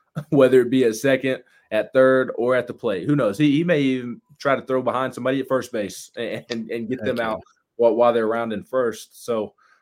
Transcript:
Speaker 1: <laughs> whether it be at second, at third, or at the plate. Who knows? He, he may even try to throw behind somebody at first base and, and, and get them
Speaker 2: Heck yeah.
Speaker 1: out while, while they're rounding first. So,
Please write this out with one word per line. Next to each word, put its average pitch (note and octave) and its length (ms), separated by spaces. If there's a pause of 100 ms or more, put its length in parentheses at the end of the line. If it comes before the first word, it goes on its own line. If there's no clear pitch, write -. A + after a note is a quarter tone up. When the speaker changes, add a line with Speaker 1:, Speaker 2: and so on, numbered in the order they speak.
Speaker 1:
<laughs> - 240
whether C3 300
it A#2+ 100
be C3 140
at A2 120
second, C3 460 (280)
at G#2+ 220
third, C3 440
or B2 200
at A#2 100
the A2 80
plate. G2 320
Who D3 100
knows? G#2+ 220
He, D3+ 140
he D3+ 120
may E3 160
even B2+ 400 (180)
try C#3 160
to A#2 80
throw B2+ 200
behind B2 320
somebody C3 260
at B2+ 80
first B2 240
base G2+ 420
and, A2 360
and, A#2 200
and A2+ 200
get B2+ 80
them A#2+ 180
Speaker 2:
Heck A#2 80
yeah. A2+ 80
Speaker 1:
out G2 100 (340)
while, A#2 180
while A#2+ 180
they're A2+ 140
rounding A2 360
first. - 640
So, A2 300 (280)